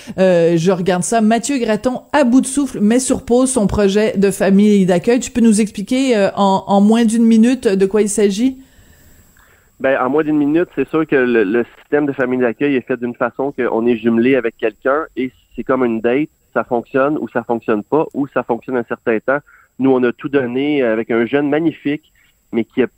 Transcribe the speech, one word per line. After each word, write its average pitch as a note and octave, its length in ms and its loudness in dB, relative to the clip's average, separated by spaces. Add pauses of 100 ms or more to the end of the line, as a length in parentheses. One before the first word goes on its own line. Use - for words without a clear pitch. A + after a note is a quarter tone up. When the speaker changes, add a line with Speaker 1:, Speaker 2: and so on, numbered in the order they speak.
(180)
Speaker 1:
Euh, F3 380 4
je E3 140 0
regarde F3+ 320 0
ça. A3+ 180 0
Mathieu A#3 380 0
Gratton, A3+ 440 -4 (100)
à D4 100 2
bout B3+ 180 4
de C4 60 0
souffle, C#4 340 -4
met A3 200 2
sur C4 240 -4
pause B3+ 260 2
son A3 160 0
projet G#3 500 0
de G3 140 2
famille G3+ 560 4
d'accueil. F#3 320 0
Tu - 140 -10
peux B3 80 -2
nous A3 200 4
expliquer, A#3+ 560 -2
euh, G3 200 2
en, F#3+ 320 0
en G3+ 120 4
moins A3 240 4
d'une A#3 200 2
minute A3+ 420 4
de G3 200 2
quoi G#3 160 0
il G#3+ 60 0
s'agit ? G#3+ 500 0 (1200)
Speaker 2:
Ben, D3+ 200 0
en B2+ 80 0
moins D3+ 140 0
d'une D3+ 160 0
minute, D3+ 380 0
c'est C3+ 120 -2
sûr D#3 180 -2
que D3+ 100 0
le, B2 280 2
le A2+ 220 -2 (140)
système D3 260 -2
de C#3 60 -4
famille B2+ 260 -2
d'accueil B2+ 380 -2
est A#2+ 100 -4
fait B2+ 100 -4
d'une A#2+ 180 -8
façon C3 380 -6
qu'on A2+ 340 -2
est A#2+ 100 2
jumelé A#2 400 0
avec A#2 200 -4
quelqu'un C3+ 480 -4 (120)
et B2+ 160 -6 (220)
c'est A#2+ 100 -10
comme C3 200 0
une A2+ 160 -2
date, B2 300 -2 (240)
ça A#2 100 -2
fonctionne C3+ 540 -2
ou A#2 100 -8
ça A#2+ 160 -6
fonctionne A2+ 400 -2
pas, D3+ 300 -2
ou C#3 140 -4
ça B2+ 140 -4
fonctionne A#2+ 360 -6
un A#2 60 -4
certain A#2 360 -4
temps. C#3 200 -4 (380)
Nous, C3 120 2
on B2+ 140 2
a A#2+ 80 0
tout - 180 -10
donné C3+ 520 -2
avec A2+ 280 -2
un A#2 160 0
jeune C#3+ 240 -2
magnifique, D3+ 600 -4 (420)
mais A2+ 120 -2
qui - 180 -4
a A#2 40 0 (120)